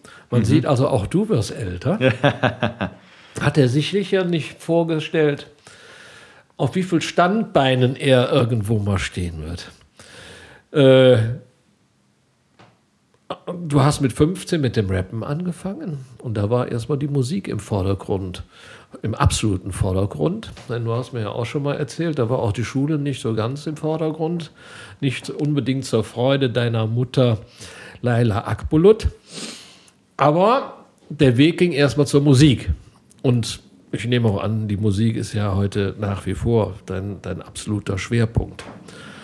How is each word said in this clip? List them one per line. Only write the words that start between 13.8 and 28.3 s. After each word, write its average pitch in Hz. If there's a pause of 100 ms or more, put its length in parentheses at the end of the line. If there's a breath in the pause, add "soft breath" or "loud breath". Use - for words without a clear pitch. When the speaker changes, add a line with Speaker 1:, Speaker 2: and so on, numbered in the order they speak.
Speaker 1:
hast 147
mit 135
fünfzehn 170
mit 123
dem 101
Rappen 95
angefangen 180 (200)
und 113
da 101
war 120
erstmal 120
die 139
Musik 139
im 117
Vordergrund, 95 (600 loud breath)
im 110
absoluten 101
Vordergrund. 110 (180)
Denn 117
du 113
hast 127
mir 120
ja 104
auch 120
schon 139
mal 143
erzählt, 151
da 120
war 131
auch 107
die 113
Schule 143
nicht 139
so 113
ganz 120
im 156
Vordergrund, 160 (500 loud breath)
nicht -
unbedingt 135
zur 113
Freude 135
deiner 113
Mutter 120 (600 loud breath)
Laila 117